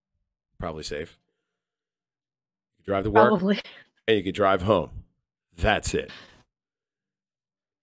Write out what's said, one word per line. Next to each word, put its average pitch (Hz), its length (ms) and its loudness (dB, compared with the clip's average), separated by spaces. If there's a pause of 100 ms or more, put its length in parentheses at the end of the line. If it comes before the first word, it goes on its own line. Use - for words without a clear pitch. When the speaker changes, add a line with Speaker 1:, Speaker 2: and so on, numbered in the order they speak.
(600)
Speaker 1:
Probably 78 240 -10
safe. 76 360 -12 (1600)
You - 40 -20
could - 80 -20
drive 98 120 -2
to 107 80 -4
work 110 180 6
Speaker 2:
Probably. 202 320 0 (460)
Speaker 1:
and - 100 4
you 90 60 -4
could 90 120 -4
drive 98 280 2
home. 90 400 -2 (520)
That's - 380 -2
it. 73 160 -4 (1700)